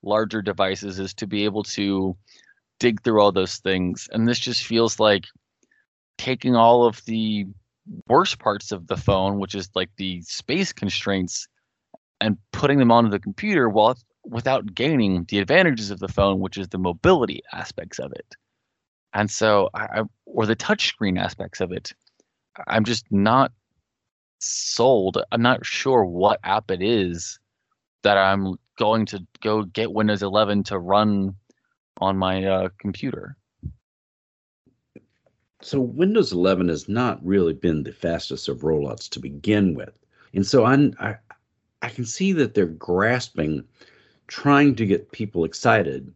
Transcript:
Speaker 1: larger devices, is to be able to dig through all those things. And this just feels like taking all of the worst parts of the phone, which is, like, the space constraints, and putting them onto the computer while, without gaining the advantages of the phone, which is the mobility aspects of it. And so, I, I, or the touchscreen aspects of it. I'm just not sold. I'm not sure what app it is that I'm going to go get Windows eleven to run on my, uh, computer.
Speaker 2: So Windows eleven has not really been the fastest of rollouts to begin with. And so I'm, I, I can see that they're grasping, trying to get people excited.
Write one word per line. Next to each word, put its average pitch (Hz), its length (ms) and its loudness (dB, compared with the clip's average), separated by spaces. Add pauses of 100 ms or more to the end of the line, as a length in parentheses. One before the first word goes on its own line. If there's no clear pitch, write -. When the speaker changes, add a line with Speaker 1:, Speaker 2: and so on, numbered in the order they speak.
Speaker 1:
larger 107 380 -2
devices, 95 560 -4
is 95 180 -8
to 107 120 -8
be 104 160 -2
able 104 200 -2
to 98 520 -2 (640)
dig 117 240 2
through 110 180 4
all 101 120 6
those 92 240 -2
things. 92 560 -2
And 113 160 0
this 120 100 0
just - 240 -4
feels 113 340 0
like 104 280 4 (920)
taking 127 380 -2
all 117 300 6
of 117 180 -2
the 110 440 -4 (600)
worst 156 300 2
parts - 340 -4
of 87 160 -8
the 95 80 -2
phone, 98 440 0
which 98 160 -6
is, 92 180 -8
like, 92 240 -4
the 92 240 -8
space - 500 -6
constraints, 95 760 -4 (760)
and 107 160 0 (140)
putting 143 260 2
them 120 140 6
onto 117 180 6
the 101 100 0
computer 143 480 -2
while, 110 300 4 (260)
without 117 500 -4
gaining 104 520 0
the 101 140 -2
advantages 127 500 2
of 95 100 -10
the 95 80 -6
phone, 98 320 2
which 95 180 -6
is 95 120 -8
the 95 80 -8
mobility 95 640 0 (120)
aspects - 460 -12
of 67 140 -10
it. - 220 -20 (800)
And 104 180 0
so, 107 420 2
I, 101 100 -8
I, 110 180 -4 (240)
or 113 200 -2
the 110 100 2
touchscreen 101 640 -2
aspects 92 400 -6
of 90 120 -4
it. - 200 -10 (760)
I'm 110 180 0
just 113 260 -6
not 117 400 2 (880)
sold. 113 800 0 (140)
I'm 117 100 0
not 123 240 2
sure 127 400 2
what 90 380 2
app 101 260 -2
it 92 140 -2
is 95 560 -2 (640)
that 101 140 4
I'm 95 380 2 (220)
going 110 300 2
to 92 180 -12 (160)
go 107 220 0
get 107 280 -6
Windows 107 300 0
eleven 101 440 2
to 98 120 -6
run 98 580 0 (600)
on 95 180 -2
my, 95 300 0
uh, 95 320 0
computer. 104 580 -8 (2250)
Speaker 2:
So 143 160 -4
Windows 151 540 0
eleven 90 360 2
has 78 200 -4
not 117 340 -2
really 90 300 2
been 78 300 0
the - 80 -10
fastest 82 580 -6
of 64 120 -8
rollouts 71 480 -2
to 64 100 -12
begin 80 560 0
with. - 180 -12 (400)
And 98 100 0
so 120 220 4
I'm, 139 340 4
I, 107 180 -6 (640)
I 123 60 -6
can 120 140 -8
see 185 280 -2
that 139 240 0
they're 98 100 4
grasping, 87 960 -2 (640)
trying 143 520 4
to 113 100 0
get - 240 0
people 95 340 -4
excited. 80 720 0